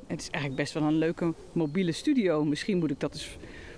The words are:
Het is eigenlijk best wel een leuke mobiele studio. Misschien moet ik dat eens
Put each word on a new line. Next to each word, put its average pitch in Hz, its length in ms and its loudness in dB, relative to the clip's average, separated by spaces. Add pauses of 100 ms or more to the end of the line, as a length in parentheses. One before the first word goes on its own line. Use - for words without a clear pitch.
Het - 140 -6
is - 100 -10
eigenlijk 143 320 -2
best - 120 -4
wel 156 80 0
een 151 160 4
leuke 160 360 2 (180)
mobiele 165 400 2
studio. 180 520 4
Misschien 170 340 2
moet 156 120 2
ik 135 100 -2
dat 147 120 -2
eens - 260 -10 (400)